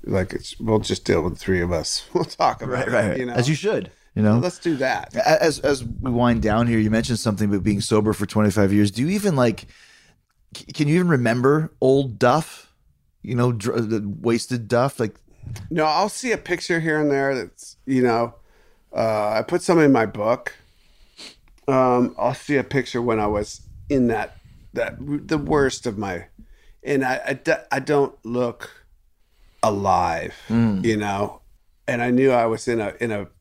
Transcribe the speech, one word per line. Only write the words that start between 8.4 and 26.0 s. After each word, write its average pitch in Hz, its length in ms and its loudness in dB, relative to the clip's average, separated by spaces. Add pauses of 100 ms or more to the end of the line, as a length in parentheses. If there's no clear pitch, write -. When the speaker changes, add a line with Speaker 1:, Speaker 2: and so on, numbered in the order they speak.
Speaker 2:
years. 104 160 4
Do 107 140 -4
you 160 60 0
even, 196 260 0
like, 120 320 2 (920)
c-, - 160 -18
can 147 140 0
you 151 80 2
even 175 140 2
remember 131 680 2
old 131 380 2
Duff? 127 560 0 (480)
You - 140 -6
know, 123 160 2
dr-, 113 400 -2
the 107 100 -2 (200)
wasted 117 460 -2
Duff? 123 320 0
Like 113 160 -4 (540)
Speaker 1:
No, 156 160 0
I'll 170 240 2
see 247 220 -6
a 214 60 -2
picture 170 420 -4
here 156 200 0
and 151 120 2
there 135 240 0
that's, - 400 -10 (100)
you 131 180 2
know, 117 320 2 (600)
uh, 107 340 0 (100)
I - 40 -2
put 170 180 -2
some 170 180 4
in 147 120 8
my 117 140 4
book. 107 480 -2 (1120)
Um, 127 500 4
I'll 123 160 0
see 143 240 -2
a 123 60 0
picture 127 380 -2
when 117 180 0
I 104 80 0
was 104 340 -4 (280)
in 131 180 2
that, 110 300 -4 (360)
that, 117 260 -4
the 143 380 -4
worst 147 480 0
of 107 120 -4
my, 95 280 -6 (580)